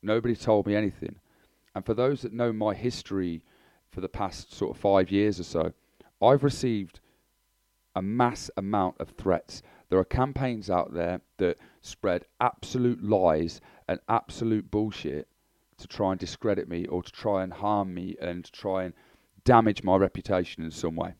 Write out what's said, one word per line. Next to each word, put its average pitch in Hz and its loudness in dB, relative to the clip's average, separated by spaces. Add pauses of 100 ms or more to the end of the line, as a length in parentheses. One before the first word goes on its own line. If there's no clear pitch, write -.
Nobody 113 2
told 107 4
me 101 2
anything. - -2 (580)
And 98 -8
for 113 0
those 127 0
that 110 -8
know 120 0
my 107 0
history 92 -4 (480)
for 92 -10
the 92 -6
past - -8
sort - -4
of - -20
five 95 4
years 101 2
or 90 -6
so, 85 -2 (460)
I've 131 6
received 117 -2 (960)
a 92 -2
mass 117 0
amount 98 0
of 80 -8
threats. - -2 (280)
There 92 4
are 95 2
campaigns 127 -2
out 90 0
there 85 -2 (160)
that 90 0 (220)
spread - -4 (160)
absolute 123 0
lies 85 2 (260)
and 90 -4 (100)
absolute 113 -2
bullshit 98 -4 (500)
to - -20
try 98 0
and 92 -2
discredit 98 -4
me 85 -4
or 90 -2
to - -16
try 98 -2
and 92 -8
harm 101 -2
me 87 -8
and 87 -8
to - -20
try 95 -4
and 90 -10 (480)
damage 113 6
my 92 4
reputation 92 0
in 80 -8
some 82 -6
way. 82 -6